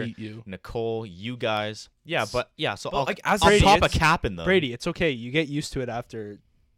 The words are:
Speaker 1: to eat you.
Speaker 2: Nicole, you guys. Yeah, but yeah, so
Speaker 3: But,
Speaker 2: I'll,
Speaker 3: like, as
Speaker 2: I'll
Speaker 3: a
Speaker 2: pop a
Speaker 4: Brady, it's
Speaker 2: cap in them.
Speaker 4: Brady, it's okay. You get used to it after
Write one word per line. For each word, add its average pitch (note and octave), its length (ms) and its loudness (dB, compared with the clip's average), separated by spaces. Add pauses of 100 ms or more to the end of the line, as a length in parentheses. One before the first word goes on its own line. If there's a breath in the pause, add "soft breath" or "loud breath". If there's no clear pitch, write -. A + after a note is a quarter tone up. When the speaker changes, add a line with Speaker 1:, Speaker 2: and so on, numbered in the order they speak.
Speaker 1:
to A2+ 80 -8
eat - 80 -16
you. A2 260 -12
Speaker 2:
Nicole, A2+ 640 -6
you G2+ 280 -10
guys. G#2+ 540 -4 (160)
Yeah, D3+ 260 -2
but A#2+ 260 -2
yeah, B2+ 180 -4
so - 160 -10
Speaker 3:
But, G2+ 60 -4
Speaker 2:
I'll, C#3 80 0
Speaker 3:
like, - 180 -4
as F#3+ 180 2
Speaker 2:
I'll E3 80 6
Speaker 3:
a G#3 100 8
Speaker 2:
pop G3 180 8
a - 20 -2
Speaker 4:
Brady, F3+ 80 4
it's - 100 -2
Speaker 2:
cap E3 280 4
in G#2 100 -4
them. E2 100 -8
Speaker 4:
Brady, F3 260 2
it's A#2 140 -12
okay. E3+ 240 0
You B2 220 -6
get D#3 160 0
used C#3+ 260 -6
to C#3 80 -4
it A#2+ 80 -6
after A2 480 -8 (400)